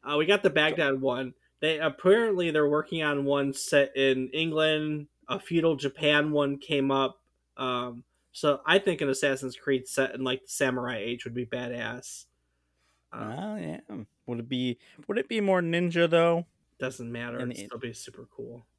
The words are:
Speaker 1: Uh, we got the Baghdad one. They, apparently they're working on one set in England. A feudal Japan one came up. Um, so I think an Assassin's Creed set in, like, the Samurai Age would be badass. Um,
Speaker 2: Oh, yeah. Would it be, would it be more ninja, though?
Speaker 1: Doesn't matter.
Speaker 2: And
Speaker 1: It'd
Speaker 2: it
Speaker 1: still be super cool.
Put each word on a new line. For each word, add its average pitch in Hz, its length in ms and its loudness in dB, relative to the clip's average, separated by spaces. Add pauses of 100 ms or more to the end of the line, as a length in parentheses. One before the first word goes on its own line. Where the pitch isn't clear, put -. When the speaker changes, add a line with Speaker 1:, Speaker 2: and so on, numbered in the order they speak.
Speaker 1:
Uh, 147 140 -2
we 156 80 2
got 202 180 4
the 202 80 4
Baghdad 151 520 2
one. 127 320 -2 (260)
They, 156 180 0
apparently 185 720 2
they're 151 180 4
working 151 340 0
on 143 240 0
one 139 260 2
set 139 420 2
in 131 360 2
England. 156 800 0 (200)
A 123 100 -2
feudal 165 380 0
Japan 147 560 2
one 143 240 2
came 139 340 0
up. 135 300 0 (380)
Um, 123 460 -6 (280)
so 147 340 0
I 170 120 6
think 180 240 0
an 143 80 0
Assassin's 135 440 -2
Creed 131 320 -2
set - 280 0
in, 131 100 -6
like, 131 200 -2
the - 40 -20
Samurai 127 500 -2
Age 120 260 -6
would 117 100 -10
be 123 120 -4
badass. 120 800 -8 (880)
Um, 113 260 -10
Speaker 2:
Oh, 214 180 -8
yeah. 120 240 -8 (460)
Would 120 140 -6
it 120 80 -10
be, 127 300 -2 (280)
would 208 120 -2
it - 100 -4
be 220 140 0
more 190 180 4
ninja, 170 480 2
though? 170 380 4 (340)
Speaker 1:
Doesn't 123 320 -6
matter. 120 260 -8
Speaker 2:
And 123 140 -4
Speaker 1:
It'd 101 120 -10
Speaker 2:
it - 40 -14
Speaker 1:
still 120 100 -12
be 120 140 -8
super - 420 -16
cool. 117 320 -14 (120)